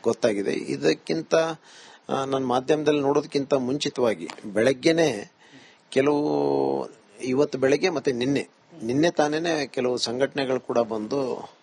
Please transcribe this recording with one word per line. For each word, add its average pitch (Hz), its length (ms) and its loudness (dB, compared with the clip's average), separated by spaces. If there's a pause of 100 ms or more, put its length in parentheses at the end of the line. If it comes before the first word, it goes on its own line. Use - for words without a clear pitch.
ಗೊತ್ತಾಗಿದೆ. 110 500 0
ಇದಕ್ಕಿಂತ, 156 800 -2
ಆ, 160 880 -4
ನನ್ನ 135 200 -2
ಮಾಧ್ಯಮದಲ್ಲಿ 147 560 2
ನೋಡೋದಕ್ಕಿಂತ 143 540 0
ಮುಂಚಿತವಾಗಿ 123 760 -2 (180)
ಬೆಳಗ್ಗೆನೆ 127 880 2 (580)
ಕೆಲವು, 147 300 2 (1000)
ಇವತ್ತು 135 360 0
ಬೆಳಗ್ಗೆ 139 300 2
ಮತ್ತೆ 147 240 -2
ನಿನ್ನೆ, 127 360 -2 (340)
ನಿನ್ನೆ 135 280 2
ತಾನೇನೆ 151 560 0
ಕೆಲವು 123 300 -2
ಸಂಘಟನೆಗಳು 127 640 -2
ಕೂಡ 123 180 -2
ಬಂದು 117 720 -2 (120)